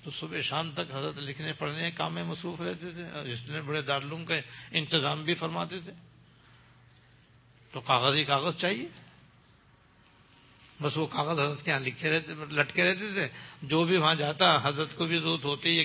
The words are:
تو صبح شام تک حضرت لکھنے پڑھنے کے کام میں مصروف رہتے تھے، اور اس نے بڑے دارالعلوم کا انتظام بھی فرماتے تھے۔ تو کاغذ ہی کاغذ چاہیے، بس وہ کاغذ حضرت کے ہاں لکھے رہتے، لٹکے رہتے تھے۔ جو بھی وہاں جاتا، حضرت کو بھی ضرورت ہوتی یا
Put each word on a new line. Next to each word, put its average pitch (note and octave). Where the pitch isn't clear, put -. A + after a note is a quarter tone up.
تو D3
صبح D#3+
شام D#3
تک D#3+
حضرت C#3
لکھنے D3
پڑھنے D3+
کے E3+
کام E3
میں E3+
مصروف E3+
رہتے F3
تھے، E3+
اور D3
اس A#2+
نے D3+
بڑے D3+
دارالعلوم C#3+
کا E3
انتظام D3+
بھی E3+
فرماتے E3+
تھے۔ E3+
تو B2+
کاغذ C3
ہی D3+
کاغذ C#3+
چاہیے، G#3+
بس D3
وہ D#3
کاغذ D3+
حضرت C#3+
کے E3+
ہاں C#3
لکھے C3
رہتے، D#3+
لٹکے D3
رہتے F#3+
تھے۔ F#3
جو D#3
بھی F3
وہاں D#3+
جاتا، D3
حضرت C#3+
کو E3+
بھی E3
ضرورت D#3+
ہوتی C#3+
یا E3